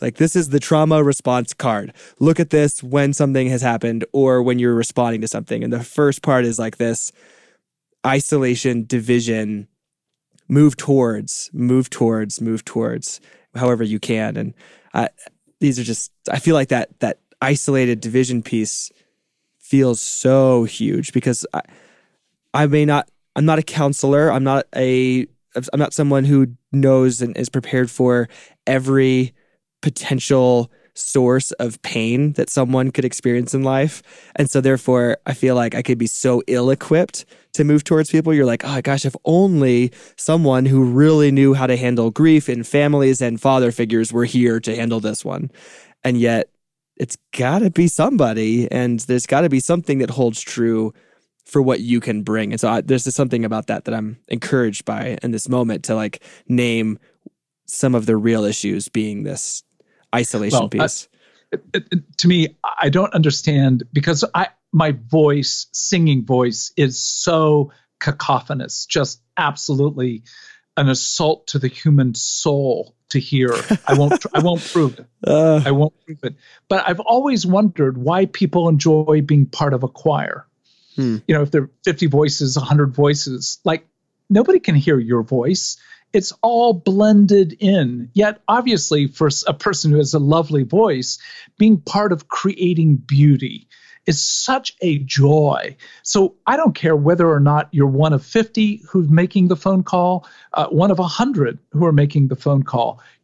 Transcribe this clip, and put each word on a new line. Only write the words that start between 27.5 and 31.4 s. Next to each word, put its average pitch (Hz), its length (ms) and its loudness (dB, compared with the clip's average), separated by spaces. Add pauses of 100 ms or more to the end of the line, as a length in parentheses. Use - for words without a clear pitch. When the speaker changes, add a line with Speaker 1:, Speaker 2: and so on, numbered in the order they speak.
Speaker 1:
for 123 380 0 (360)
every 131 680 0 (460)
potential 127 880 0 (240)
source 127 580 0